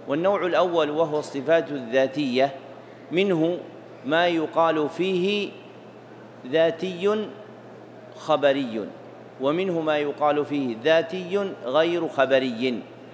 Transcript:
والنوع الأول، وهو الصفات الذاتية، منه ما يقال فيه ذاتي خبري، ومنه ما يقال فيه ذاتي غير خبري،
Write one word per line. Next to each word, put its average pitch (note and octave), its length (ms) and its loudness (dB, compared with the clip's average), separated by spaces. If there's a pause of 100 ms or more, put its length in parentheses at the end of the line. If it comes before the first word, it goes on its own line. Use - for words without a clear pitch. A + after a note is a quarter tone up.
والنوع F3 380 0
الأول، E3 440 2
وهو D3+ 280 0
الصفات C#3+ 520 0
الذاتية، C3 800 2 (640)
منه E3+ 460 2 (480)
ما E3 200 4
يقال D#3+ 640 2
فيه F#3+ 600 0 (1000)
ذاتي F3+ 760 0 (880)
خبري، C3+ 720 0 (540)
ومنه E3 400 0
ما D#3 180 2
يقال D3 480 2
فيه C3+ 380 -2
ذاتي F3 680 0 (120)
غير E3 440 2
خبري، B2+ 760 2 (320)